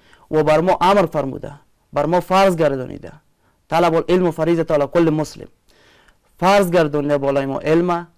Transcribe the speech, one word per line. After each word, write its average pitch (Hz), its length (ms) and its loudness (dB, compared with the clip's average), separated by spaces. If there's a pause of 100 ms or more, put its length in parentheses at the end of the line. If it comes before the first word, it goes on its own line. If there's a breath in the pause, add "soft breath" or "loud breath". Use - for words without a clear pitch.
(300 soft breath)
و 156 120 0
بر 156 180 2
ما 180 200 0
امر 185 260 2
فرموده، 143 460 -8 (400)
بر 147 140 -2
ما 175 140 0
فرض 185 360 2
گردانیده. 135 560 -4 (560)
"طلب 165 260 0
العلم 175 360 0
فریضة 160 440 -2
علی 143 120 2
کل 160 240 0
مسلم"، 151 360 -6 (920 soft breath)
فرض 190 300 2
گردانیده 147 480 0
بالای 139 280 -2
ما 135 120 -6
علم 170 480 0 (120)